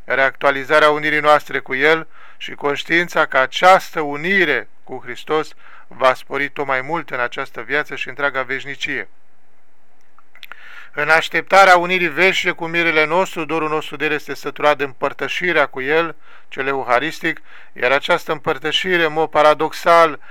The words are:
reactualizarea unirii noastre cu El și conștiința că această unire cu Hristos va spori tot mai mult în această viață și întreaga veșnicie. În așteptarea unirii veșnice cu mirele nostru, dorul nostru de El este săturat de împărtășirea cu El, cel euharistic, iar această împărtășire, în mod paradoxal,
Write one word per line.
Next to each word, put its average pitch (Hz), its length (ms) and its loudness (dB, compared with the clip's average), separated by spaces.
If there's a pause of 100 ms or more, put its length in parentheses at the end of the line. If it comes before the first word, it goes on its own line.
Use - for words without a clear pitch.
reactualizarea 135 840 2
unirii 151 300 0
noastre 147 380 4
cu 131 160 -6
El 156 320 2 (300)
și - 180 -10
conștiința 160 720 0
că - 120 0
această 175 640 4
unire 147 680 0 (160)
cu 127 200 -10
Hristos 143 500 -4 (320)
va 127 280 2
spori 139 340 -4
tot 143 180 -6
mai 135 140 0
mult 147 300 -6
în 131 100 -4
această 123 400 -6
viață 139 360 -4
și - 120 -8
întreaga 135 340 0
veșnicie. 131 640 -6 (1800)
În 147 160 -2
așteptarea 175 680 6
unirii 175 320 2
veșnice 175 420 2
cu 165 160 -6
mirele 165 380 2
nostru, 175 400 0
dorul 156 240 -2
nostru 151 280 -4
de 143 80 -4
El 151 80 0
este 143 220 -6
săturat 147 420 0
de 135 80 -2
împărtășirea 147 800 -2
cu 135 140 -10
El, 156 360 0 (320)
cel - 180 -6
euharistic, 135 760 -2 (320)
iar 123 200 2
această 165 400 0
împărtășire, 156 720 0
în 151 80 0
mod 156 180 0
paradoxal, 151 920 4 (100)